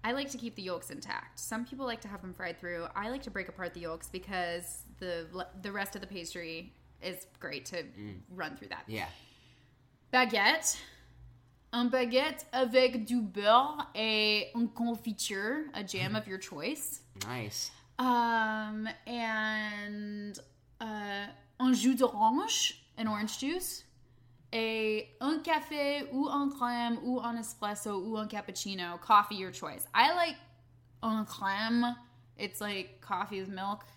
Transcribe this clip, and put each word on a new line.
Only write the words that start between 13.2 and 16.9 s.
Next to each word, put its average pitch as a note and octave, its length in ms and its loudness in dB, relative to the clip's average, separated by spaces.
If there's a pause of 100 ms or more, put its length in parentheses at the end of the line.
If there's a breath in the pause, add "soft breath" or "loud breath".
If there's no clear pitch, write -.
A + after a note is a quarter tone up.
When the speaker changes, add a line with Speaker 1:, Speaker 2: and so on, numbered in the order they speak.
Speaker 1:
et G#3+ 600 4
une A#3 140 4
confiture, A3+ 1040 -2
a G3+ 120 -6
jam F#3+ 300 0
of G#3+ 100 -2
your F#3+ 120 -6
choice. F#3+ 640 -6 (260)